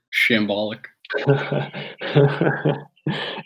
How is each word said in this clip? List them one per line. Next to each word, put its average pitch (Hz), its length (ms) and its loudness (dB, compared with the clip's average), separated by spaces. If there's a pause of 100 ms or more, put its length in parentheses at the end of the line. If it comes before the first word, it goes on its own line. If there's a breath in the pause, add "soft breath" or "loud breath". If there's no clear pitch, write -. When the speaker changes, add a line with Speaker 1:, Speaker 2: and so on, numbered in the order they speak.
(140)
Speaker 1:
shambolic. 104 720 0 (300)
Speaker 2:
<laughs> - 1700 0 (580 loud breath)